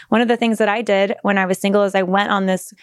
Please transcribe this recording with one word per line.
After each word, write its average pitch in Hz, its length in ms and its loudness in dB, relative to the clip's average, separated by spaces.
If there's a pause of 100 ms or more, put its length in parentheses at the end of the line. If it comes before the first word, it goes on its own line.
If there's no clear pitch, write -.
One 220 140 2
of 233 60 0
the 233 80 2
things 226 200 0
that 214 120 0
I 214 120 -2
did 202 400 0
when 202 160 0
I 190 80 2
was 185 140 -2
single 202 240 2
is 196 120 0
I 196 80 2
went 190 280 0
on 196 160 0
this, 185 260 -4 (100)